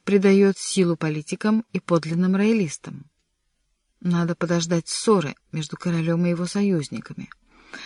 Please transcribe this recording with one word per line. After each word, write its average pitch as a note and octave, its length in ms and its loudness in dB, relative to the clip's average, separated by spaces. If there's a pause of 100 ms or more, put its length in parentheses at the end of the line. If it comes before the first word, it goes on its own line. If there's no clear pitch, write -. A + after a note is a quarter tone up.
придает G3 540 4
силу F3 380 0
политикам E3+ 800 -2
и F#3+ 60 -4
подлинным E3+ 560 0
роялистам. G3 720 -2 (960)
Надо E3+ 340 0
подождать E3+ 520 -2
ссоры F3+ 480 0 (160)
между D#3 240 -8
королем E3+ 500 -2
и F3 40 2
его F3 160 -2
союзниками. F#3 840 -4 (560)